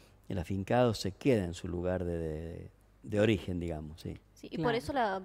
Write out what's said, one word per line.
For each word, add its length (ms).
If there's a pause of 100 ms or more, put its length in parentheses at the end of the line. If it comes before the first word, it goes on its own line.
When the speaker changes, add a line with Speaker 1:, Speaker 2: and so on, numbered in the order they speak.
(280)
Speaker 1:
el 100
afincado 560
se 180
queda 320
en 100
su 140
lugar 360
de, 140
de, 520 (320)
de 180
origen, 400
digamos, 400
sí. 160 (160)
Speaker 2:
Sí, 180
y 60
por 160
Speaker 3:
Claro. 60
Speaker 2:
eso 160
la, 300